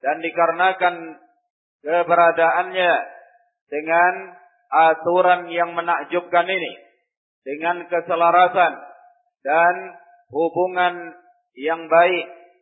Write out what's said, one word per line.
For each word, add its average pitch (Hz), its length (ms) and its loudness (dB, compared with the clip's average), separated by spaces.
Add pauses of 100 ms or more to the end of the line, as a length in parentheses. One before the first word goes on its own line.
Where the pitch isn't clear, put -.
Dan 143 240 -2
dikarenakan 175 680 0 (880)
keberadaannya 170 1080 2 (760)
dengan 165 440 0 (600)
aturan 170 800 2
yang 170 240 -2
menakjubkan 170 720 -2
ini, 175 240 -6 (720)
dengan 160 400 -6
keselarasan 170 960 2 (640)
dan 165 300 2 (580)
hubungan 175 880 -2 (320)
yang 160 400 -6
baik 175 400 2 (300)